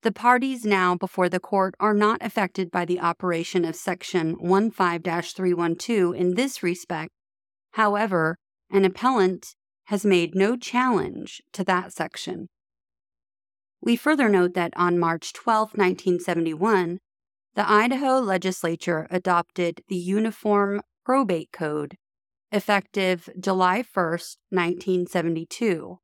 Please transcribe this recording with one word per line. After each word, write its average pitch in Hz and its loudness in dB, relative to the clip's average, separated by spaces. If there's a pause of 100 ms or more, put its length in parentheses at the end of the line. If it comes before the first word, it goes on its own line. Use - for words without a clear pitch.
The 226 0
parties 247 0
now 185 2
before 180 0
the 180 -2
court 190 -2
are 208 2
not 208 2
affected 190 -4
by 175 -2
the 175 -2
operation 170 -2
of 165 -4
section 170 -4
one 190 2
five 170 -2
dash 170 -4
three 185 0
one 170 0
two 180 0
in 180 0
this - -2
respect. 170 -4 (600)
However, 202 2 (320)
an 190 4
appellant 190 2 (300)
has 208 -2
made 175 4
no 202 2
challenge - -2 (120)
to 190 -4
that 180 -2
section. 175 -10 (1300)
We 240 2
further 285 2
note 180 4
that 170 -2
on 175 2
March 165 -2
twelfth, 214 0
nineteen 185 2
seventy-one, 175 0 (560)
the 208 -2
Idaho 262 2
legislature 180 -2
adopted 175 -2
the 190 -4
Uniform 202 0 (240)
Probate 214 0
Code, 151 -6 (560)
effective 190 -2 (100)
July 185 0
first, 170 -4 (140)
nineteen 180 0
seventy-two. 170 -4